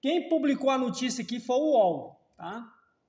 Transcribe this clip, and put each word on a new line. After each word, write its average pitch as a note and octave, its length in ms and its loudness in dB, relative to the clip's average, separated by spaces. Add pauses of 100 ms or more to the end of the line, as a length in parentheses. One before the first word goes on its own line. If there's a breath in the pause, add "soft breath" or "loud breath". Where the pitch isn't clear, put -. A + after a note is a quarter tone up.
Quem D4+ 280 0
publicou C#4 400 2
a C4+ 80 2
notícia B3 440 -2
aqui A3+ 160 -6
foi B3+ 200 0
o D4+ 160 2
uol, F3+ 640 0
tá? G#3+ 360 -14 (360)